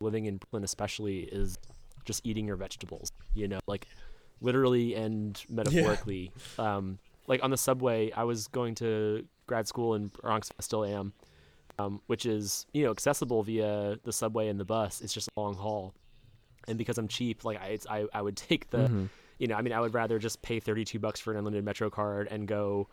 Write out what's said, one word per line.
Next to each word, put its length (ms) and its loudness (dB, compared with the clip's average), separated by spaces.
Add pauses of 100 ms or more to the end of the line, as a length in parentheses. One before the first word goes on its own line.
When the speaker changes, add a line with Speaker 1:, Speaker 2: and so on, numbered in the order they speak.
Speaker 1:
living 240 0
in 120 -2
Brooklyn 260 -4
especially 580 -2
is 360 0 (480)
just 200 -4
eating 220 -2
your 80 -2
vegetables, 560 -8 (220)
you 140 2
know, 200 -2
like, 200 -4 (540)
literally 540 4
and 500 -2
Speaker 2:
<laughs> 40 -16
Yeah. 60 -6
Speaker 1:
metaphorically. 760 2 (260)
Um, 420 0 (280)
like, 160 2
on 80 4
the 60 4
subway, 540 4
I 120 0
was 240 0
going 280 -2
to 500 2 (220)
grad 200 0
school 260 2
in 140 0
Bronx, 500 -2
I 40 -10
still 220 0
am, 300 -4 (640)
um, 300 -4
which 180 0
is, 480 0
you 100 4
know, 80 6
accessible 520 2
via 600 0
the 80 -4
subway 360 0
and 120 0
the 60 -4
bus. 360 0
It's 120 -4
just 220 -4
a 40 -2
long 160 -2
haul. 380 -4 (760)
And 100 -2
because 200 -2
I'm 100 0
cheap, 380 -2
like, 160 -2
I, 60 -8
it's, 200 -4
I, 260 -2
I 80 -2
would 160 0
take 340 0
the, 100 4
Speaker 2:
Mm-hmm. 240 4 (340)
Speaker 1:
you 80 2
know, 80 0
I 60 0
mean, 120 0
I 60 2
would 140 2
rather 260 2
just 220 -4
pay 180 -2
thirty-two 400 0
bucks 200 -2
for 120 -4
an 60 0
unlimited 280 0
Metro 240 0
card 400 0
and 180 -4
go 460 0